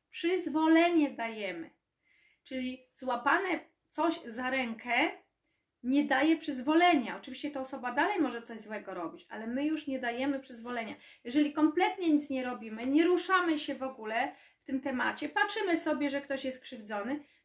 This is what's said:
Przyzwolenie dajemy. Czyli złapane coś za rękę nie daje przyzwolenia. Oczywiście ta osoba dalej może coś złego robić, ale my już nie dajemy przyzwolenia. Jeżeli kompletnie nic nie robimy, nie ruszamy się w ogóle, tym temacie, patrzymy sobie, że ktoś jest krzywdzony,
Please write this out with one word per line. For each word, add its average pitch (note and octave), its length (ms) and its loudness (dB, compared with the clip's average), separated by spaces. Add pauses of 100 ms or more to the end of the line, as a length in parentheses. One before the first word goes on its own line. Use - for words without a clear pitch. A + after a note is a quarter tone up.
Przyzwolenie D#4+ 1000 4
dajemy. G#3+ 600 -8 (720)
Czyli B3+ 500 -8
złapane C#4 680 0 (300)
coś D#4+ 360 0
za B3 240 -6
rękę B3 600 0 (720)
nie C4+ 200 2
daje C#4+ 340 4
przyzwolenia. C#4 800 2
Oczywiście C4 340 -10
ta C#4 100 -6
osoba B3 300 -8
dalej F4+ 280 0
może A#3 220 -2
coś A3+ 180 -14
złego G#3 340 -10
robić, E3+ 360 -10
ale A3 180 -10
my C4 180 -2
już D#4 220 -2
nie C4 120 -4
dajemy B3+ 400 -2
przyzwolenia. A3+ 560 -8 (280)
Jeżeli D4 300 2
kompletnie F4 560 2
nic D4 200 4
nie C4 140 -2
robimy, A3+ 440 -6
nie D#4 200 6
ruszamy F4 520 4
się C#4 160 -4
w B3 80 -8
ogóle, A3+ 520 -4 (300)
tym C4 160 -4
temacie, B3 480 -2
patrzymy G4+ 480 2
sobie, D4 320 0
że C#4 120 -2
ktoś C4+ 240 -4
jest C4 180 -6
krzywdzony, A3 560 -6 (260)